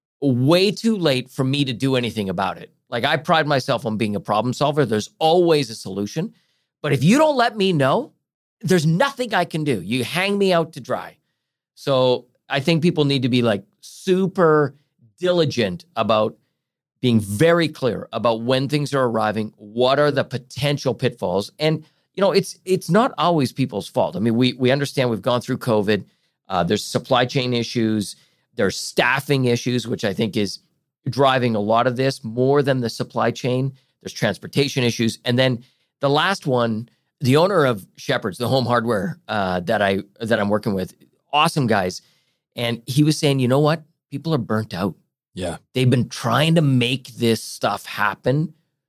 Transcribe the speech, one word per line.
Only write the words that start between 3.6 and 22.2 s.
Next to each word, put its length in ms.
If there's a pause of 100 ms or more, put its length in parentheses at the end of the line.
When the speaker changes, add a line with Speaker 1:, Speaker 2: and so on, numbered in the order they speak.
Speaker 1:
on 100
being 180
a 60
problem 320
solver. 340
There's 320
always 520
a 40
solution. 600 (480)
But 100
if 100
you 160
don't 180
let 200
me 160
know, 400 (480)
there's 260
nothing 480
I 100
can 200
do. 160
You 240
hang 340
me 140
out 220
to 60
dry. 360 (580)
So 520 (220)
I 120
think 220
people 220
need 180
to 60
be, 140
like, 220 (160)
super 960 (420)
diligent 680 (100)
about 400 (640)
being 200
very 480
clear 440
about 300
when 260
things 260
are 100
arriving, 520
what 420
are 120
the 140
potential 720
pitfalls. 640
And, 260 (300)
you 60